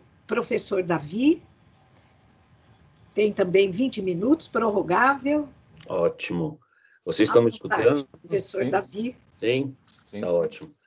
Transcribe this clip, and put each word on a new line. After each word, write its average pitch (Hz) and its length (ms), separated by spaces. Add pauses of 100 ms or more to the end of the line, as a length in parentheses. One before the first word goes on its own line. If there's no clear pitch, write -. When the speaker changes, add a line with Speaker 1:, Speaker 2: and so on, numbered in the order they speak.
(280)
Speaker 1:
professor 214 560
Davi. 175 580 (1700)
Tem 208 180
também 190 380
vinte 220 300
minutos, 190 460
prorrogável. 247 1000 (400)
Speaker 2:
Ótimo. 85 720 (440)
Vocês 104 260
Speaker 1:
À - 20
Speaker 2:
estão 120 120
me 117 60
Speaker 1:
vontade, - 320
Speaker 2:
escutando? 143 260 (140)
Speaker 1:
professor 190 420
Speaker 3:
Sim. 127 60
Speaker 1:
Davi. 202 460 (240)
Speaker 2:
Sim? 131 360 (340)
Speaker 3:
Sim. 101 120
Speaker 2:
Tá 87 100
ótimo. 82 440 (120)